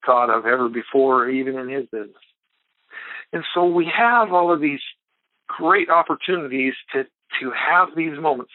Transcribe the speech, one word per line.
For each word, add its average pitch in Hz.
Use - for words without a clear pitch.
thought 123
of 110
ever 120
before, 127
even 131
in 127
his 135
business. 107
And 170
so 175
we 170
have 233
all 175
of 160
these 143
great 175
opportunities 151
to, 135
to 131
have 170
these 160
moments 143